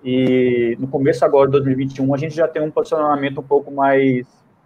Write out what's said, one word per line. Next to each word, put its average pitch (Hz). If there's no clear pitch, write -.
E 127
no 135
começo 143
agora 139
de 135
dois 139
mil 135
e -
vinte 135
e 139
um, 135
a 139
gente 151
já 160
tem 160
um 156
posicionamento 151
um 139
pouco 143
mais 135